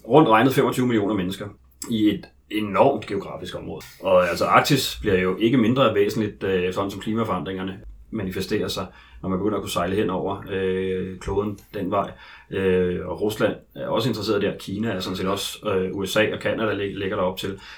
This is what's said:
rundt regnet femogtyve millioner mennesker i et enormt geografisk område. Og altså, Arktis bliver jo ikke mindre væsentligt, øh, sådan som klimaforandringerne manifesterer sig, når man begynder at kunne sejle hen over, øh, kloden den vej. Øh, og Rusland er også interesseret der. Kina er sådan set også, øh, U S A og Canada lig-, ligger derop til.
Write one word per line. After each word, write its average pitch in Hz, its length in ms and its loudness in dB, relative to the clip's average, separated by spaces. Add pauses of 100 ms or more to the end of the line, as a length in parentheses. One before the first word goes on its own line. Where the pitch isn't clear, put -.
rundt 143 200 8
regnet 113 260 6
femogtyve 123 320 2
millioner 107 280 2
mennesker 92 320 -4 (440)
i 107 180 4
et 92 160 0 (260)
enormt 107 560 2
geografisk 92 520 -8
område. 80 260 -12 (180)
Og 92 260 4
altså, - 160 0
Arktis 127 560 2
bliver 98 200 2
jo 92 160 0
ikke 117 200 2
mindre 120 380 4
væsentligt, 104 480 0
øh, 92 300 0
sådan 98 180 -4
som 98 100 -10
klimaforandringerne 95 760 -4 (320)
manifesterer 95 580 -4
sig, - 180 -6 (360)
når 92 60 -6
man 92 100 0
begynder 101 180 0
at 95 60 -4
kunne 98 80 -8
sejle 92 260 -2
hen 95 140 0
over, 92 400 -4
øh, 95 680 -2
kloden 101 400 -2 (160)
den 98 160 -4
vej. 98 200 0 (400)
Øh, 92 580 2
og 87 120 -6
Rusland 104 340 0 (220)
er - 120 -8
også 113 200 0
interesseret 104 340 0
der. 95 160 0
Kina 107 320 -4
er 92 100 -4
sådan 92 160 -4
set 92 100 -2
også, - 440 -4
øh, 92 260 0
U 98 100 -2
S - 100 -2
A 107 180 4
og 104 60 -6
Canada 104 340 0
lig-, 98 240 -4
ligger 95 180 -4
derop 92 220 0
til. 98 200 -6 (200)